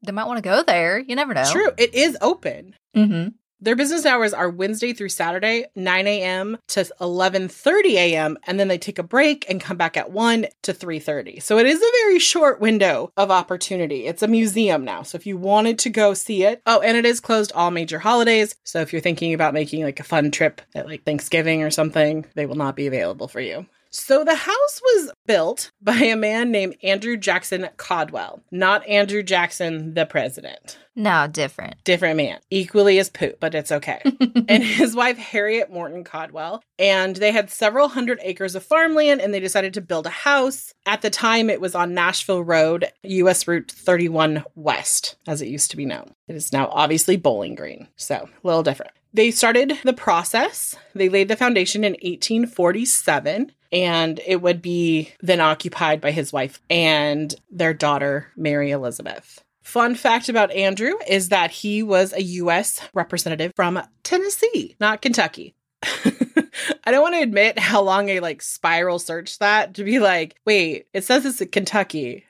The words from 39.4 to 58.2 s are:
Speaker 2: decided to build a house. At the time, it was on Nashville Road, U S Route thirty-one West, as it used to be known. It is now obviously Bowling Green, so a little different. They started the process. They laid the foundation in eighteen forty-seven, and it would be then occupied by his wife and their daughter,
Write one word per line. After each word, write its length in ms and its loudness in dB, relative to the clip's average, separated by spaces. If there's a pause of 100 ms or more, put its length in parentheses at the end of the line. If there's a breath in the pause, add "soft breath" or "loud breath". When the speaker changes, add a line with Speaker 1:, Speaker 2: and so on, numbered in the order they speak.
Speaker 2:
decided 360 -2
to 60 -6
build 240 -4
a 60 -6
house. 640 0 (120)
At 160 -2
the 80 0
time, 400 2
it 120 -2
was 120 -4
on 200 -2
Nashville 500 0
Road, 460 2 (140)
U 260 2
S 180 0
Route 240 -2
thirty-one 720 0 (120)
West, 600 -2 (100)
as 160 -6
it 60 -10
used 240 -4
to 60 -12
be 80 -6
known. 280 -10 (140)
It 80 -14
is 180 -8
now 180 0
obviously 460 2
Bowling 380 -2
Green, 400 -16
so 200 -6
a 320 -10
little 160 2
different. 280 -4 (220)
They 180 4
started 540 2
the 80 2
process. 840 -2 (180 loud breath)
They 160 2
laid 200 2
the 80 0
foundation 460 0
in 180 0
eighteen 440 -2
forty-seven, 1080 0 (200)
and 540 0
it 160 0
would 200 0
be 500 0 (100)
then 200 2
occupied 600 0
by 100 -2
his 200 -4
wife 380 -4
and 640 0 (160)
their 240 0
daughter, 640 -2